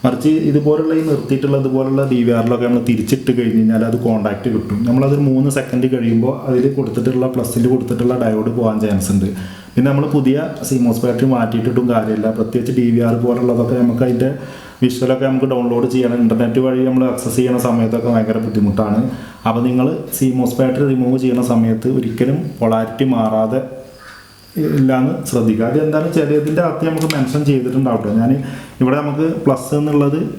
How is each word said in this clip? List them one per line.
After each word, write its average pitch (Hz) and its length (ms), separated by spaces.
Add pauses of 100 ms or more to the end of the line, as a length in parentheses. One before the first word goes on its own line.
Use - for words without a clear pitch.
മറിച്ച് 127 260 (200)
ഇതുപോലുള്ള 151 500
ഈ - 80
നിർത്തിയിട്ടുള്ള 139 540
ഇതുപോലുള്ള 135 400 (100)
ഡി 127 40 (100)
വി 120 100
ആറിലൊക്കെ 117 320
നമ്മൾ 120 200
തിരിച്ചിട്ട് 123 480
കഴിഞ്ഞ് 113 220
കഴിഞ്ഞാൽ 110 300
അത് 113 80 (100)
കോൺടാക്റ്റ് 104 480
കിട്ടും. 104 320
നമ്മളത് 135 280 (120)
മൂന്ന് 135 300
സെക്കൻഡ് 127 360
കഴിയുമ്പോൾ 117 400 (160)
അതിൽ 127 160 (140)
കൊടുത്തിട്ടുള്ള 123 560
പ്ലസിൽ 117 380
കൊടുത്തിട്ടുള്ള 120 500
ഡയോഡ് 110 340
പോകാൻ 110 280
ചാൻസ് 95 300
ഉണ്ട്. 98 140 (460)
പിന്നെ 123 160
നമ്മൾ 139 240
പുതിയ 139 320 (220)
സി 131 160
മോസ് 117 200
ബാറ്ററി 123 300
മാറ്റിയിട്ടിട്ടും 117 580
കാര്യമില്ല. 110 460
പ്രത്യേകിച്ച് 117 400
ഡി 123 160
വി 117 140
ആർ 117 60 (120)
പോലുള്ളതൊക്കെ 120 560
നമുക്ക് 120 240
അതിൻ്റെ 123 240 (520)
വിഷ്വലൊക്കെ 127 480
നമുക്ക് 131 220
ഡൗൺലോഡ് 120 400
ചെയ്യണം, 120 320
ഇൻ്റർനെറ്റ് 113 400
വഴി 127 240
നമ്മൾ 127 220
ആക്സസ് - 300
ചെയ്യണ 123 260
സമയത്തൊക്കെ 117 500
ഭയങ്കര 110 300
ബുദ്ധിമുട്ടാണ്. 104 560 (480)
അപ്പോൾ 120 180
നിങ്ങൾ 127 200 (300)
സി 131 100 (120)
മോസ് - 200
ബാറ്ററി 131 340
റിമൂവ് 127 300
ചെയ്യണ 123 280
സമയത്ത് 113 380 (100)
ഒരിക്കലും 123 400 (220)
പൊളാരിറ്റി 113 520
മാറാതെ 110 460 (1160)
ഇല്ലാന്ന് 131 340 (160)
ശ്രദ്ധിക്കുക. 113 400
അത് 127 140
എന്തായാലും 156 340
ചിലതിൻ്റെ 151 480
അകത്ത് 160 240
നമുക്ക് 160 260
മെൻഷൻ 135 340
ചെയ്തിട്ടുണ്ടാവും 127 540
ട്ടോ. 104 160
ഞാൻ 117 120 (520)
ഇവിടെ 131 200
നമുക്ക് 147 240 (180)
പ്ലസ് 135 340
എന്നുള്ളത് 147 400 (200)